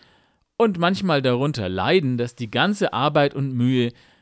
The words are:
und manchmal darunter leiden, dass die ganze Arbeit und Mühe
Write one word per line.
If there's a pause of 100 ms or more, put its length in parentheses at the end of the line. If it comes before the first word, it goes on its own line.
(580)
und
manchmal
darunter
leiden,
dass
die
ganze
Arbeit
und
Mühe (300)